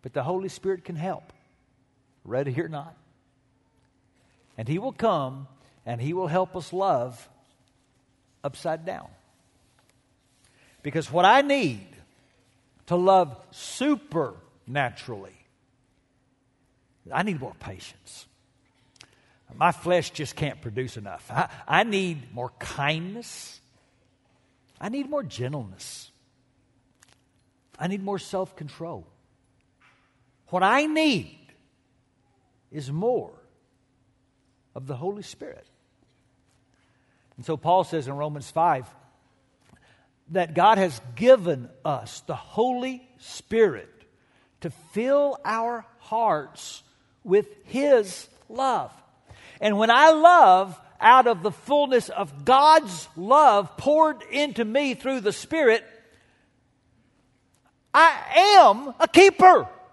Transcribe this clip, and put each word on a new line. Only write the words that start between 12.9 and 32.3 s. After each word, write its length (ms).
love 380
supernaturally, 1800
I 120
need 180
more 180
patience. 680
My 160
flesh 380
just 260
can't 240
produce 360
enough. 320
I, 200
I 160
need 500
more 280
kindness. 1000
I 100
need 200
more 140
gentleness. 880
I 120
need 120
more 200
self-control. 840
What 120
I 240
need 500